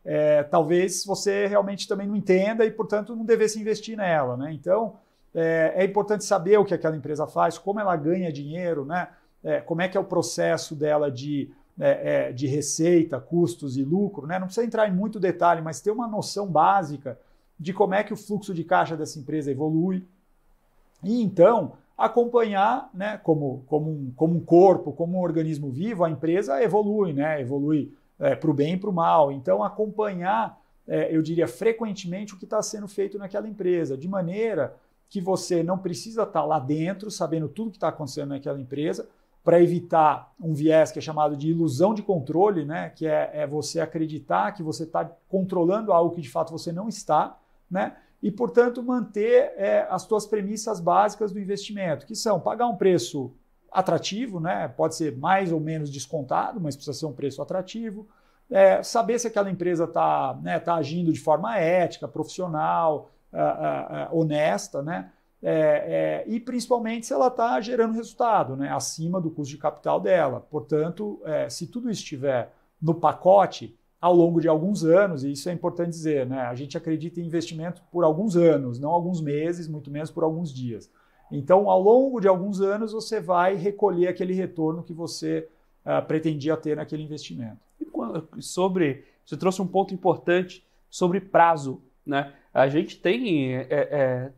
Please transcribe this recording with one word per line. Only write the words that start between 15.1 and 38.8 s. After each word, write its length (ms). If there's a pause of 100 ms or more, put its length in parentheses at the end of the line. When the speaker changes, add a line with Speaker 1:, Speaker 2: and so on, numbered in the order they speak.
Speaker 1:
detalhe, 400
mas 200
ter 100
uma 180
noção 380
básica 720 (400)
de 140
como 220
é 80
que 100
o 40
fluxo 380
de 100
caixa 320
dessa 220
empresa 320
evolui. 560 (960)
E 180
então, 540 (220)
acompanhar, 960
né, 300
como, 440
como 240
um, 260
como 200
um 40
corpo, 520
como 260
um 20
organismo 500
vivo, 340
a 60
empresa 520
evolui, 500
né? 280
Evolui, 520 (260)
é, 160
pro 200
bem 200
e 40
pro 140
mal. 380
Então, 320
acompanhar, 1000 (280)
é, 260
eu 80
diria, 240
frequentemente 880
o 40
que 80
tá 160
sendo 260
feito 300
naquela 300
empresa, 480
de 120
maneira 680 (340)
que 120
você 420
não 160
precisa 480
tá 180
lá 140
dentro, 520
sabendo 380
tudo 220
que 80
tá 100
acontecendo 420
naquela 300
empresa, 480 (380)